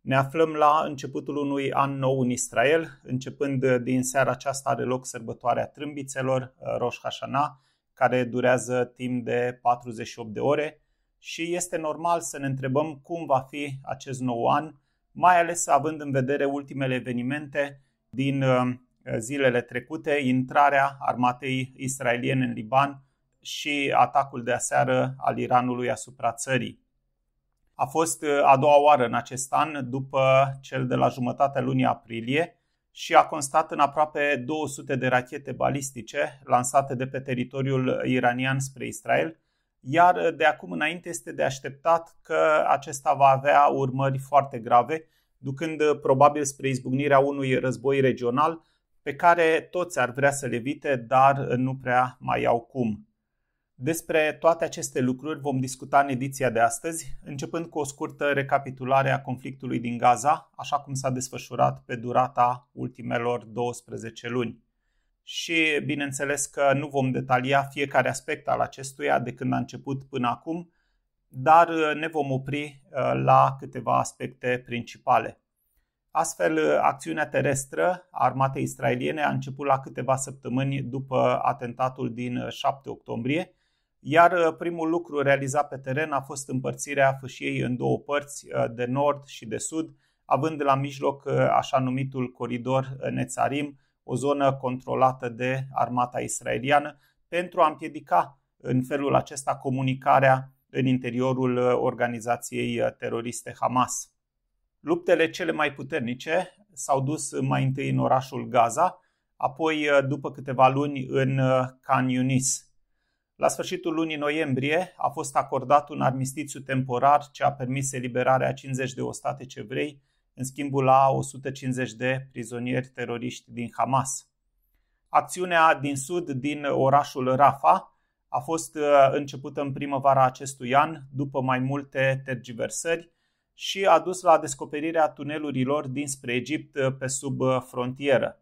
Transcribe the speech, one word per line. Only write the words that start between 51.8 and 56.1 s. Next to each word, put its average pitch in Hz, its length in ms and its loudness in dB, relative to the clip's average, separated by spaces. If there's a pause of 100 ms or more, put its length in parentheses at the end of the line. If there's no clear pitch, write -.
mai 123 240 -2
au 120 160 2
cum. 117 480 -4 (680)
Despre 156 640 0
toate 165 240 4
aceste 151 360 -6
lucruri 131 400 -2
vom 135 200 -2
discuta 131 400 0
în 143 80 2
ediția 135 420 -2